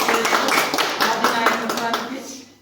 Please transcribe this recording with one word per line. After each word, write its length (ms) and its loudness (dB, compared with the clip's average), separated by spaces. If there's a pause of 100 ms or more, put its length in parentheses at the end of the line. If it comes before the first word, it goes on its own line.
(1000)
పార్టీ 340 2
నాయకత్వానికి 880 -2 (420)